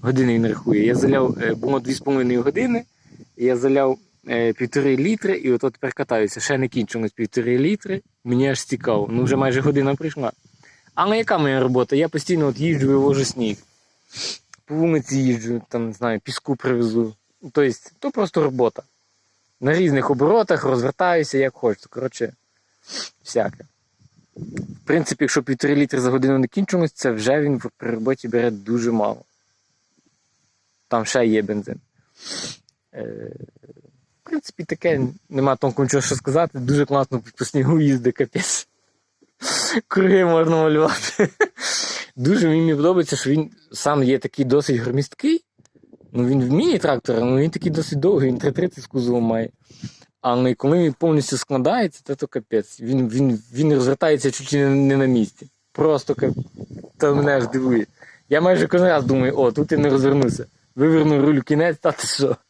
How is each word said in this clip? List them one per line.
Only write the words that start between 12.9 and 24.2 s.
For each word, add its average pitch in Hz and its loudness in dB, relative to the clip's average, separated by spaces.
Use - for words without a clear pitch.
сніг. 113 -4
По 147 -8
вулиці 156 0
їжджу, 120 -2
там, 117 -4
не 110 -8
знаю, 113 -4
піску - -6
привезу. 117 -2
Тобто, 131 0
то 277 -6
просто 180 -2
робота. 127 -2
На 135 0
різних 151 2
оборотах 156 2
розвертаюся, 139 0
як 135 0
хочеться. - -4
Коротше, 123 -8
всяке. - -4